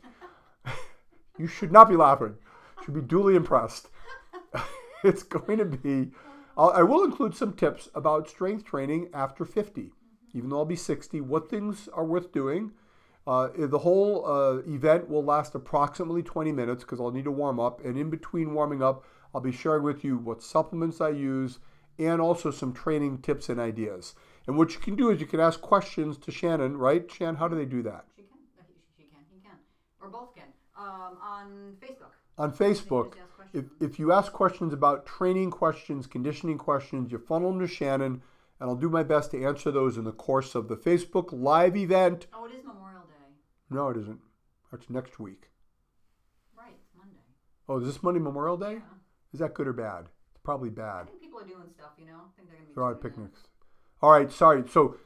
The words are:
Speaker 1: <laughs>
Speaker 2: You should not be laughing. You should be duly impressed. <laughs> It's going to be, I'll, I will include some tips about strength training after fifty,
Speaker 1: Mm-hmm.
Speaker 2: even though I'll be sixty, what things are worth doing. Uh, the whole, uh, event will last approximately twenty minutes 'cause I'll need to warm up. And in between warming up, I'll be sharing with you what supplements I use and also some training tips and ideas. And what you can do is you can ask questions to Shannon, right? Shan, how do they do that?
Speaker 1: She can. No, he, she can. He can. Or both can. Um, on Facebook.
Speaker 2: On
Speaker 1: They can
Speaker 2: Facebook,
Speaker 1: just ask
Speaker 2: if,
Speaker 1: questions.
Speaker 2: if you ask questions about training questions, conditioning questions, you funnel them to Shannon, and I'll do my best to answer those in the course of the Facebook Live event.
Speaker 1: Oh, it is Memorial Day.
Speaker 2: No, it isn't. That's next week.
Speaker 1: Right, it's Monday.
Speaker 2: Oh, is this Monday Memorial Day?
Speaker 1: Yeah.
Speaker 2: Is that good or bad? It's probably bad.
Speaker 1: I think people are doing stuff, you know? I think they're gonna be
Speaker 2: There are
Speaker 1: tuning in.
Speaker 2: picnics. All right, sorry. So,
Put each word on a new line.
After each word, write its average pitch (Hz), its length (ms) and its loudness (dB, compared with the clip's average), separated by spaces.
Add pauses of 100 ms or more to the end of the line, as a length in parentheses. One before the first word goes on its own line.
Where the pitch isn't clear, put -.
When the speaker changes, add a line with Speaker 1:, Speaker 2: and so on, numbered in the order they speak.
(640)
Speaker 1:
<laughs> 131 60 -12 (680)
Speaker 2:
You 165 100 -6
should 165 240 -6
not 214 180 12
be 180 80 4
laughing. 135 380 4 (420)
You - 80 -16
should 147 80 -8
be 151 80 -4
duly 185 340 4
impressed. 123 540 2 (640)
<laughs> - 80 -6 (420)
It's 190 180 4
going 190 380 -2
to 208 60 2
be, 135 480 -2 (440)
I'll, 165 140 8
I 185 100 6
will 277 220 8
include 247 320 0
some 220 180 -4
tips - 400 -2
about 156 340 0
strength 208 380 -6
training 151 480 -4
after 139 320 -6
fifty, - 460 -6
Speaker 1:
Mm-hmm. - 460 -18
Speaker 2:
even 120 120 -8
though 143 100 -4
I'll 156 60 0
be 170 100 -4
sixty, 156 460 -6
what 143 260 -4
things 208 460 -6
are 165 120 -4
worth 175 260 -2
doing. 151 400 -4 (560)
Uh, 127 280 2
the 147 240 0
whole, 196 460 2
uh, 139 320 2 (100)
event 156 400 2
will 147 160 -2
last 147 300 0
approximately 156 680 -2
twenty 160 280 -4
minutes 123 320 -4
'cause 123 160 -10
I'll 123 120 -4
need 131 140 -4
to 147 60 -2
warm 139 280 -2
up. 120 260 -2
And 127 140 -4
in 156 100 -4
between 156 460 -4
warming 147 260 0
up, 131 220 0 (320)
I'll 131 60 -6
be 131 100 -4
sharing 151 320 0
with 143 200 -2
you 131 140 0
what 117 240 -6
supplements 160 600 -2
I 156 80 2
use 135 500 -4 (400)
and 165 200 0
also 165 300 2
some 135 240 -4
training 143 480 -2
tips - 280 -4
and 120 100 -4
ideas. 107 560 -6 (320)
And 139 100 -2
what 160 160 4
you - 60 -10
can - 160 -4
do 233 160 4
is 165 100 2
you 151 60 -8
can 160 120 -2
ask 160 220 4
questions 156 580 0
to - 120 -14
Shannon, 143 460 -2
right? 147 340 2
Shan, 165 240 -6
how 160 120 -2
do 165 80 -4
they 151 100 -4
do 127 180 -4
that? 101 220 -10 (100)
Speaker 1:
She - 80 -20
can. - 140 -20 (200)
No, - 100 -20
he, 175 60 -20 (240)
she 151 120 -20
can. 147 100 -20 (120)
He 190 100 -20
can. 180 160 -20 (440)
Or 196 80 -18
both 247 240 -16
can. - 120 -20 (300)
Um, 190 460 -14
on 202 580 -14
Facebook. 262 340 -20 (240)
Speaker 2:
On 151 140 -4
Speaker 1:
They - 60 -14
can 202 180 2
Speaker 2:
Facebook, - 380 -4
Speaker 1:
just - 80 -20
ask - 80 -20 (240)
Speaker 2:
if, 131 160 -8
Speaker 1:
questions. - 20 -20 (220)
Speaker 2:
if - 60 -20
you 156 120 2
ask 196 220 2
questions 175 400 0
about 143 320 0
training 185 460 0
questions, 151 540 -4
conditioning 147 520 -6
questions, 135 560 -4
you 117 40 -4
funnel 170 340 -2
them 185 100 -2
to 180 60 -2
Shannon, 135 540 -2 (380)
and 127 100 -6
I'll 123 60 -2
do 147 140 0
my 160 140 2
best 151 280 0
to 127 100 -6
answer 139 300 -2
those 131 260 0
in 113 60 -6
the 110 80 -6
course 131 420 -2
of 110 140 -4
the 113 80 -6
Facebook 175 560 0
Live 160 460 4
event. 185 560 2
Speaker 1:
Oh, 233 120 -16
it 233 80 -16
is 262 120 -18
Memorial 190 380 -20
Day. 156 280 -20 (380)
Speaker 2:
No, 139 180 -4
it 123 80 -4
isn't. 107 240 -10 (500)
That's - 200 -18
next 123 280 -10
week. 98 300 -16 (1080)
Speaker 1:
Right, 240 160 -20 (100)
it's - 140 -20
Monday. 196 240 -20 (480)
Speaker 2:
Oh, 135 100 -2
is 120 60 -4
this 139 180 -8
Monday 175 160 2
Memorial 151 380 -4
Day? 202 160 -8
Speaker 1:
Yeah. 226 60 -12 (520)
Speaker 2:
Is 147 80 -12
that 156 140 -4
good 143 160 -4
or 123 40 -4
bad? 101 340 -8 (240)
It's - 120 -20
probably 131 260 -6
bad. 104 340 -10
Speaker 1:
I - 20 -18
think - 160 -20
people - 180 -20
are 202 80 -18
doing 185 260 -20
stuff, 147 240 -20
you 160 80 -20
know? 165 140 -20
I 185 160 -20
think 185 140 -20
they're 165 80 -20
gonna 156 100 -20
be 147 80 -20
Speaker 2:
There 131 80 -4
are 123 120 -2
Speaker 1:
tuning - 100 -14
in. 117 60 -8
Speaker 2:
picnics. - 360 -18 (540)
All 147 100 10
right, 143 180 8
sorry. 147 380 6
So, - 380 4